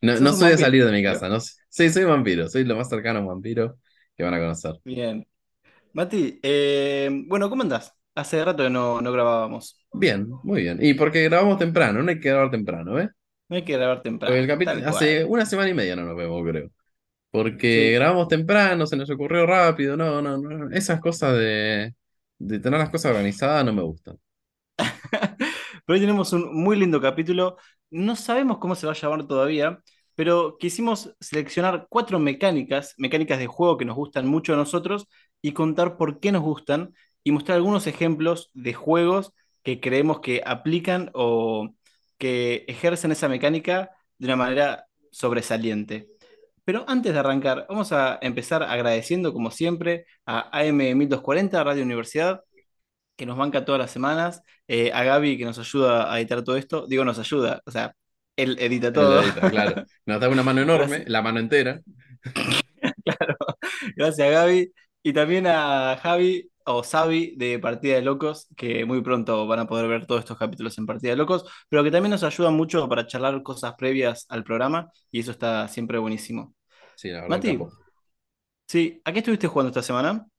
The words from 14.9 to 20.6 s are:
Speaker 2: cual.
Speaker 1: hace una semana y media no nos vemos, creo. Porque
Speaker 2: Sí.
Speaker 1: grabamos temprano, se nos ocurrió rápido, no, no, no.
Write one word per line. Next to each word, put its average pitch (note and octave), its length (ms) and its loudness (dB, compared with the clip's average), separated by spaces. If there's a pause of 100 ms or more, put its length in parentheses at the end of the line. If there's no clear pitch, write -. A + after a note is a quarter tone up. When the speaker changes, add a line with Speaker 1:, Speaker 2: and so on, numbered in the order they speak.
Speaker 2:
cual. - 120 0
Speaker 1:
hace D3+ 200 4
una A3 220 2
semana G3 240 0
y F#3 40 0
media F#2+ 220 0
no F2 80 -6
nos E2+ 120 -6
vemos, E2+ 320 -4
creo. D#2+ 220 -6 (600)
Porque A2+ 560 4
Speaker 2:
Sí. A2+ 60 6
Speaker 1:
grabamos E3 340 4
temprano, E3+ 580 4
se D3 100 -2
nos C3+ 140 -4
ocurrió D3 360 2
rápido, D#3+ 500 4
no, D#3 260 0
no, C#3 160 -2
no. D3 320 -8